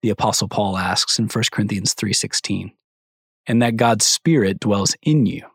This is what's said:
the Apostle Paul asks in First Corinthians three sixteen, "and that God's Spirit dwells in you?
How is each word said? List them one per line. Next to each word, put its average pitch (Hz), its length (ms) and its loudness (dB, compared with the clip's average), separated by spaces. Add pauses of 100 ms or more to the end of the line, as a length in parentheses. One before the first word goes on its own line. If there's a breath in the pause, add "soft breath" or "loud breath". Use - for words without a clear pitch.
the 113 80 2
Apostle 104 380 -2
Paul 98 300 -2
asks 92 400 -2
in 110 100 0
First - 240 -2
Corinthians 101 420 -2
three 104 180 -4
sixteen, - 600 -4 (720)
"and 120 160 2
that 117 140 0
God's 113 300 4
Spirit 107 540 2
dwells 98 420 0
in 151 240 4
you? - 280 -4